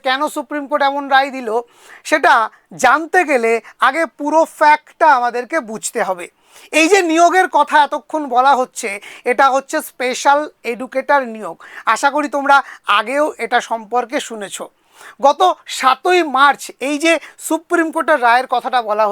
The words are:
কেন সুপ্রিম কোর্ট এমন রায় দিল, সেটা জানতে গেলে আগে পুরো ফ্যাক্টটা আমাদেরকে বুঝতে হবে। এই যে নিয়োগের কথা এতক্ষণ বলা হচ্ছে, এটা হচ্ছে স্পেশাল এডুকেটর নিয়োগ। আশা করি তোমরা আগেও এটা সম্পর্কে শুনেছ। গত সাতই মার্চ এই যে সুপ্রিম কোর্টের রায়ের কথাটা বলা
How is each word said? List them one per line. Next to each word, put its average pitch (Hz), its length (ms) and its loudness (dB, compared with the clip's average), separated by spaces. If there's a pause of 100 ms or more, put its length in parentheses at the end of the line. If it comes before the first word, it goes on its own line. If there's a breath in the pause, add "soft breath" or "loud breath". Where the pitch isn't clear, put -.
কেন 262 140 0 (160)
সুপ্রিম 294 340 -8
কোর্ট 294 200 -2
এমন 277 140 -6 (100)
রায় 269 220 2
দিল, 247 120 -10 (600 loud breath)
সেটা 302 240 2 (500 soft breath)
জানতে 311 360 2 (100)
গেলে 233 220 0 (360 loud breath)
আগে 294 140 -2 (160)
পুরো 302 220 0 (180)
ফ্যাক্টটা 302 480 2 (120)
আমাদেরকে 240 380 -4 (140)
বুঝতে 220 380 -8
হবে। 175 180 -6 (540 soft breath)
এই 320 120 4
যে 403 60 6 (120)
নিয়োগের 339 460 4
কথা 285 200 2 (100)
এতক্ষণ 302 360 -8 (120)
বলা 262 260 4
হচ্ছে, 247 280 -8 (420 loud breath)
এটা 269 240 4
হচ্ছে 269 220 -4 (140)
স্পেশাল 277 500 0 (320)
এডুকেটর 262 500 -2 (120)
নিয়োগ। 196 220 -12 (380 loud breath)
আশা 277 200 0
করি 294 220 -2
তোমরা 277 200 4 (420 loud breath)
আগেও 262 260 -2 (200)
এটা 240 140 -2 (120)
সম্পর্কে 233 480 -4 (100)
শুনেছ। 208 300 -12 (680 loud breath)
গত 294 160 2 (360 soft breath)
সাতই 359 420 2 (160)
মার্চ 269 260 2 (260)
এই 294 160 -2
যে 330 80 4 (360 loud breath)
সুপ্রিম 320 460 -2
কোর্টের 320 320 0
রায়ের 247 280 2
কথাটা 247 260 -2 (100)
বলা 208 220 0